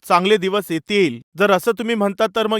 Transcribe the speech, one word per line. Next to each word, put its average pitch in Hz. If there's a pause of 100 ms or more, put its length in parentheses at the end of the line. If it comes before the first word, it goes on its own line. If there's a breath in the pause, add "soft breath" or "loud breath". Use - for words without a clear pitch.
चांगले 190
दिवस 190
येतील. 160 (180)
जर 202
असं 196
तुम्ही 233
म्हणता, 202 (100)
तर 220
मग 220